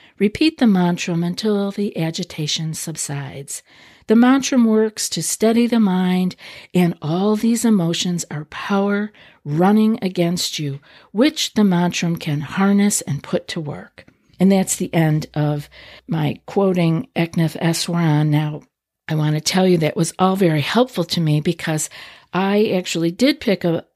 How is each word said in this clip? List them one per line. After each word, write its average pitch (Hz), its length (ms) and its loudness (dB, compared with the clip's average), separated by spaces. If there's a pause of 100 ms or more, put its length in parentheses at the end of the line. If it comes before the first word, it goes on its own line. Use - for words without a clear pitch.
(180)
repeat 311 400 0
the 254 80 4
mantra 180 480 2
until 196 560 -2
the 202 260 -6
agitation 160 800 -4
subsides. 143 880 -10 (440)
The 220 100 4
mantra 254 460 4
works 220 460 2
to 165 140 -6
steady 233 440 2
the 233 140 2
mind 185 560 2 (380)
and 175 260 4
all 185 360 0
these 226 280 0
emotions 175 680 0
are 151 140 -10
power 202 680 -4 (320)
running 208 580 2
against 180 560 -2
you, 143 200 -6 (340)
which 294 420 0
the - 100 4
mantra 175 520 0
can 151 260 -4
harness 202 580 2
and 143 220 -6
put - 260 -4
to - 120 -8
work. - 440 -12 (340)
And 196 140 6
that's 190 240 2
the - 160 -6
end 156 400 2
of 147 380 -2 (360)
my 156 380 -2
quoting 180 720 0
Eknath 165 420 0
Easwaran. 165 680 0
Now, 151 320 -2 (480)
I 160 60 -4
want 151 220 0
to 151 40 -4
tell 185 260 0
you 180 120 4
that 151 180 -2
was - 220 -2
all 190 180 2
very 165 240 2
helpful 214 440 0
to - 160 -4
me 151 200 2
because 160 480 -4 (440)
I 202 440 0
actually 170 360 -2
did 277 280 0
pick 196 240 -2
a 170 320 -2